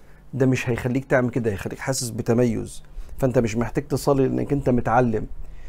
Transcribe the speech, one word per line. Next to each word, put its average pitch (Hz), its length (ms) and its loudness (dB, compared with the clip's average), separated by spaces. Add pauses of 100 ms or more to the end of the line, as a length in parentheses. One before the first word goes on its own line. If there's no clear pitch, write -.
(340)
ده 131 120 2
مش 131 240 2
هيخليك 123 340 -2
تعمل 123 260 2
كده، 117 200 -2
هيخليك 107 280 -6
حاسس 127 320 -4
بتميز، 110 720 0 (360)
فأنت 131 200 2
مش 113 180 2
محتاج 120 320 -2
تصلي 135 400 2
لأنك 123 240 -2
أنت 139 180 2
متعلم، 117 560 2 (420)